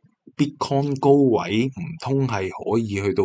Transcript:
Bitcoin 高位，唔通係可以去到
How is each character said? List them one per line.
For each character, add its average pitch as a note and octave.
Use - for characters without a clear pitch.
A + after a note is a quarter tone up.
Bitcoin C#3
高 C#3
位， A2+
唔 -
通 C3+
係 F#2+
可 G#2
以 A2+
去 G2
到 G2